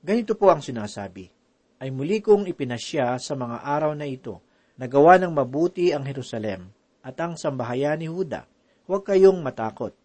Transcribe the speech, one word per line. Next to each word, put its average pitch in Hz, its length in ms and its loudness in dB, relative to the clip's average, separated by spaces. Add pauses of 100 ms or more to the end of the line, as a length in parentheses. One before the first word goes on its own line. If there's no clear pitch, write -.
Ganito 214 320 -2
po 196 160 6
ang 156 80 2
sinasabi, 104 720 -12 (480)
"Ay 131 80 -8
muli 143 320 -2
kong 208 240 4
ipinasya 127 720 -4
sa 127 160 -8
mga 120 320 -8
araw 151 320 -2
na 147 80 -10
ito 127 400 -12 (320)
na 127 80 -12
gawa 143 320 8
ng 185 160 0
mabuti 156 640 0
ang 139 80 -6
Jerusalem 110 640 -8 (320)
at 127 160 -18
ang 170 160 -6
sambahayan 139 640 -4
ni 160 160 -8
Huda. 160 320 -8 (400)
Huwag 196 160 -4
kayong 190 400 6
matakot. 113 640 -6